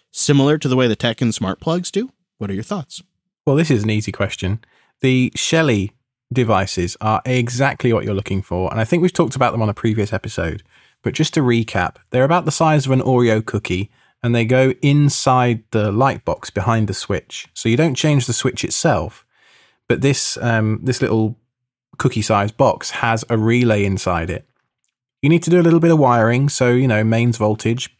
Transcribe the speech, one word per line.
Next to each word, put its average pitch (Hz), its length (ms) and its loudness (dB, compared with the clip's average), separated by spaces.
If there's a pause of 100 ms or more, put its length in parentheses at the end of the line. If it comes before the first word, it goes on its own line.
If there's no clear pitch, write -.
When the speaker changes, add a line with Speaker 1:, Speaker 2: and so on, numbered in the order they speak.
(100)
Speaker 1:
similar 143 480 2
to 147 100 -4
the 127 80 0
way 127 120 2
the 110 80 0
Tekken 117 380 -2
smart - 260 -4
plugs 175 300 -4
do? 240 220 -6 (260)
What 143 120 -8
are 196 40 -6
your - 80 -6
thoughts? - 400 -10 (440)
Speaker 2:
Well, 139 100 4
this 156 140 2
is 113 120 2
an 107 80 0
easy 107 220 -2
question. 98 480 -4 (400)
The 127 340 2
Shelly 123 580 0 (400)
devices 98 680 0
are 107 240 0
exactly 127 680 0
what 113 120 0
you're 104 100 -4
looking 98 280 -4
for, 92 280 -4
and 110 100 -4
I 110 40 0
think 165 180 0
we've 180 100 2
talked 147 240 -2
about 127 160 0
them 117 100 -2
on 107 60 2
a 101 60 -2
previous 107 380 -2
episode. 85 500 -6 (400)
But - 120 -4
just - 200 -2
to 165 60 2
recap, 117 560 0 (140)
they're 127 140 2
about 170 220 2
the 156 40 0
size 151 360 2
of 131 60 0
an 131 100 2
Oreo 120 420 2
cookie, 98 460 -4 (320)
and 120 120 0
they 117 120 2
go 131 340 4
inside 135 880 2
the 104 220 0
light 131 320 0
box - 240 -6
behind 107 400 -2
the 95 60 -6
Switch. - 580 -8
So - 160 -4
you 113 80 2
don't 151 180 2
change 143 320 0
the 123 60 -2
Switch - 320 -2
itself, - 600 -2 (600)
but - 140 0
this, - 380 0
um, 110 440 0
this 127 200 -2
little 110 360 0 (600)
cookie-sized 107 580 0
box - 340 -2
has 113 380 -2
a 117 80 0
relay 110 480 2
inside 90 460 -2
it. - 180 -10 (720)
You 139 80 0
need 165 140 4
to - 80 -4
do 180 100 6
a - 20 4
little 165 180 4
bit 170 100 4
of 160 80 4
wiring, 120 500 2
so, 127 220 0
you 127 180 2
know, 107 160 2
mains 113 320 2
voltage 107 640 -2